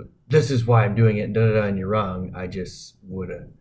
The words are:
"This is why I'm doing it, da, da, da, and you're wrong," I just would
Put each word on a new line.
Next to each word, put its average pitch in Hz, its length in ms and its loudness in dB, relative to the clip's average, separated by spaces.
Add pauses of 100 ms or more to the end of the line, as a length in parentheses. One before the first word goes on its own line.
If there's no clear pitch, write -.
(280)
"This 143 240 4
is 117 140 0
why 113 200 4
I'm 101 100 -2
doing 110 220 4
it, 101 160 -4
da, 110 140 4
da, 110 140 2
da, - 60 0
and 98 100 -2
you're 92 100 -4
wrong," 92 480 -4
I 92 120 -8
just - 560 -12
would 92 580 -12